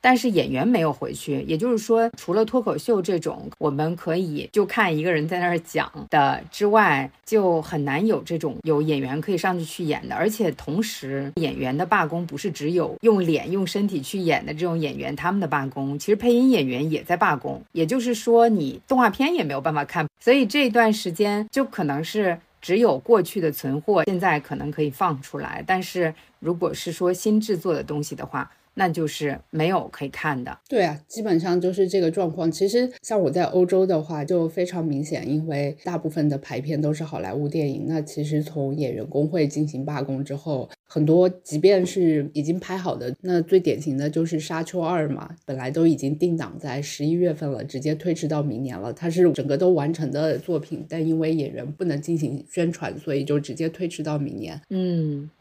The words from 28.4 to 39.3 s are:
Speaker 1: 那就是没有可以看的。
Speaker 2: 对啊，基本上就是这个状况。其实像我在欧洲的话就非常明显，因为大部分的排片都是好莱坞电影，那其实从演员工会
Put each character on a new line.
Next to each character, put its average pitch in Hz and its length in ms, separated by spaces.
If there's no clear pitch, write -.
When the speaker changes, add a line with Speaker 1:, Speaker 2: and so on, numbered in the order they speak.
Speaker 1:
那 190 140
就 160 200
是 143 280
没 160 160
有 185 240
可 - 140
以 139 40
看 139 360
的。 131 120
Speaker 2:
对 220 160
啊， 151 120
基 - 120
本 202 200
上 180 200
就 180 120
是 185 160
这 196 120
个 170 80
状 170 220
况。 165 200
其 190 180
实 240 200
像 214 180
我 165 80
在 170 180
欧 180 200
洲 185 180
的 180 160
话 151 240
就 165 240
非 175 160
常 180 200
明 147 200
显， 147 240
因 151 200
为 143 340
大 175 160
部 170 100
分 151 200
的 147 100
排 127 220
片 147 200
都 151 140
是 151 80
好 151 160
莱 92 160
坞 147 140
电 156 200
影， - 200
那 160 120
其 151 220
实 151 180
从 143 360
演 131 180
员 107 100
工 147 220
会 151 220